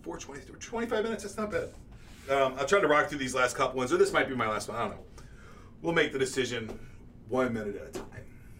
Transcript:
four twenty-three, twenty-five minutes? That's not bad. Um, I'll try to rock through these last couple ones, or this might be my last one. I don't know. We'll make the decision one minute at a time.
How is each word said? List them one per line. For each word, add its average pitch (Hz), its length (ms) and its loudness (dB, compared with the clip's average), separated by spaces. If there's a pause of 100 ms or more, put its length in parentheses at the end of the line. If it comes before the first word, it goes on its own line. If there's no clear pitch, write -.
four 170 160 -8
twenty-three, - 400 -14
twenty-five 233 460 -2
minutes? 226 180 -4
That's 202 140 -10
not 214 160 -4
bad. 147 160 -2 (600)
Um, 135 300 4
I'll 139 80 -2
try 202 140 6
to 160 80 6
rock 147 200 6
through 147 100 -6
these 127 160 -2
last 123 220 4
couple 131 220 2
ones, 127 140 2
or 175 40 8
this 190 160 6
might 151 160 4
be 135 60 -2
my 117 140 2
last 107 200 -2
one. 110 80 -6
I 117 40 0
don't 104 100 0
know. 85 120 -10 (800)
We'll 165 120 0
make 156 180 4
the 139 60 -2
decision 120 600 -2 (500)
one 127 240 2
minute 107 240 -4
at - 120 -10
a - 100 -10
time. - 260 -12 (360)